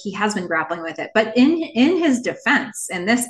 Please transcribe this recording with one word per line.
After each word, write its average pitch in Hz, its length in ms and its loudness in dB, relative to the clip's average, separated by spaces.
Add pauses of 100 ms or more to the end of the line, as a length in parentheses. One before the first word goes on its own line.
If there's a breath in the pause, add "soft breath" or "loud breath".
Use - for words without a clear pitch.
he 202 120 -6
has 196 200 0
been 180 140 -4
grappling 165 340 -2
with 165 160 -8
it. - 160 -8
But 220 220 0
in, 302 260 6
in 302 360 2
his 269 240 2
defense, - 680 -2
in 180 160 -6
this 247 240 2